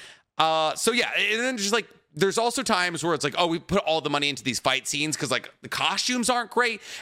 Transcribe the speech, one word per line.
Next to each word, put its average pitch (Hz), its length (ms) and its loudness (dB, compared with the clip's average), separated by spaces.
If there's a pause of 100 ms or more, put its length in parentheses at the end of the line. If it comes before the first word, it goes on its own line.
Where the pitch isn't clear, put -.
(380)
Uh, 160 380 2
so - 160 0
yeah, 233 260 0
and 202 220 0
then 254 180 -2
just, 202 160 -2
like, 233 140 -2 (260)
there's 170 240 0
also 233 240 0
times 180 420 0
where 170 120 2
it's - 80 -2
like, 147 160 0
"Oh, 175 80 4
we 165 100 0
put 175 280 0
all 160 160 2
the 143 80 -4
money 143 200 2
into 123 140 -6
these 120 160 -2
fight 131 280 0
scenes," 147 300 -4
'cause, 123 140 -6
like, 123 200 -2 (120)
the 131 60 -16
costumes 196 600 0
aren't 240 220 0
great 226 280 0 (220)